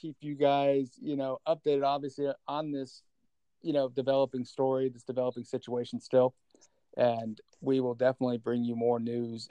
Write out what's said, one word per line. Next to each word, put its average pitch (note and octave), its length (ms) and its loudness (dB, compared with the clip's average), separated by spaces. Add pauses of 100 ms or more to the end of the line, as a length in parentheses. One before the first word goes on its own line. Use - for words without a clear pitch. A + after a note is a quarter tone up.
keep D#3 200 -12
you D3 160 -8
guys, C#3 680 2
you D3 140 -4
know, C3+ 280 -4
updated, D3+ 400 0
obviously, C#3 480 -2 (140)
on D3+ 240 -4
this, C3+ 320 -8 (600)
you E3 100 -2
know, C3+ 160 2
developing C3 560 0
story, C3 440 0
this B2 140 -12
developing B2+ 400 -4
situation A#2+ 580 -6
still. B2+ 360 4 (600)
And A2+ 440 0 (200)
we C3+ 200 2
will B2 160 -2
definitely B2+ 420 2
bring A#2+ 240 0
you A#2 140 -2
more A#2 240 2
news A#2 500 -4